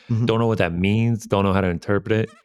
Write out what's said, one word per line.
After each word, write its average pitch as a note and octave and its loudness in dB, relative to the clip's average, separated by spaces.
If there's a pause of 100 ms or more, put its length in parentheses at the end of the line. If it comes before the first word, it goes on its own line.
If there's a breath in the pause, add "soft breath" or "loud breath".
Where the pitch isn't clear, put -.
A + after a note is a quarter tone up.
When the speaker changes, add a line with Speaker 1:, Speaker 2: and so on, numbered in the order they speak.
(100)
Speaker 1:
Mm-hmm. A#2 0
Speaker 2:
don't A2+ 2
know A#2 0
what A2+ 0
that F2 0
means. G#2+ 0
Don't G2 2
know G2 2
how F#2+ 2
to F#2+ 0
interpret G2 -2
it. A2 0 (140)